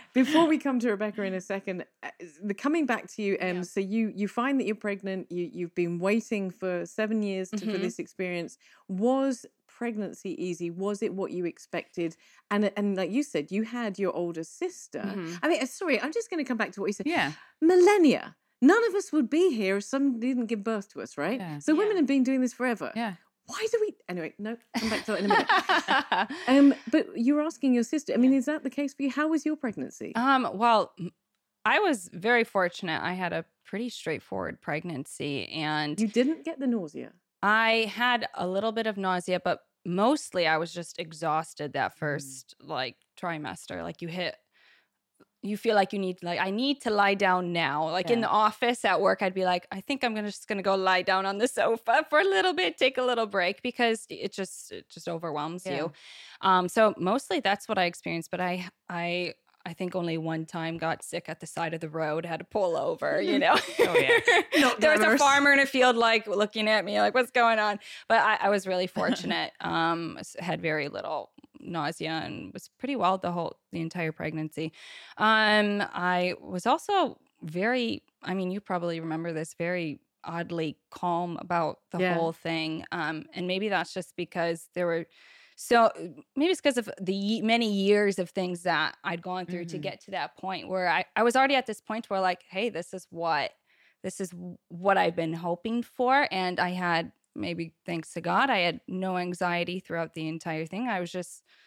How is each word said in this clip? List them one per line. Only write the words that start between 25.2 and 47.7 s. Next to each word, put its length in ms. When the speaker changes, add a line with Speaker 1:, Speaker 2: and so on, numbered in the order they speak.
Speaker 2:
a 20
minute. 1120
Speaker 3:
<laughs> 100
Speaker 2:
Um, 260
but 260
you 180
were 60
asking 320
your 100
sister, 300
I 40
mean, 140
Speaker 3:
Yeah. 60
Speaker 2:
is 80
that 180
the 60
case 240
for 100
you? 60
How 180
was 180
your 120
pregnancy? 580
Speaker 3:
Um, 380
well, 440
m-, 140
I 140
was 340
very 320
fortunate. 580
I 100
had 200
a 100
pretty 240
straightforward 720
pregnancy 880
and 500
Speaker 2:
You 80
didn't 380
get 160
the 60
nausea? 440
Speaker 3:
I 520
had 420
a 120
little 240
bit 160
of 80
nausea, 480
but 160
mostly 600
I 100
was 160
just 240
exhausted 760
that 220
Speaker 1:
Mm. 20
Speaker 3:
first, 640
like, 340
trimester. 640
Like, 180
you 60
hit, 300
you 160
feel 180
like 160
you 80
need, 240
like, 160
"I 120
need 320
to 60
lie 260
down 360
now." 380